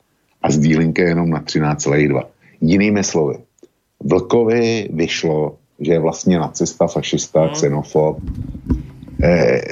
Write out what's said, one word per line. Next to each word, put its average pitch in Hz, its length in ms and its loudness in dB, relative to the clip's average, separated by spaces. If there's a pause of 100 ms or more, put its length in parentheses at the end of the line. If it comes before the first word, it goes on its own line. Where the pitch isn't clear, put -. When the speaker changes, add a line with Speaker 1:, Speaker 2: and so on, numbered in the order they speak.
(420)
Speaker 1:
A - 80 0
s 73 80 2
Dílinkem 80 480 2
jenom 85 240 0
na 76 100 -2
třináct 76 420 -2
celých 73 260 2
dva. 67 140 0 (380)
Jinými 98 440 2
slovy, 73 340 -2 (680)
Vlkovi 113 880 2
vyšlo, 78 640 -2 (240)
že 78 120 0
je 82 60 4
vlastně 80 400 2
nacista, 82 480 -2
fašista, 76 540 -2
Speaker 2:
Hmm. 80 140 2
Speaker 1:
xenofob. 73 680 0 (1040)
Eh, - 380 4 (120)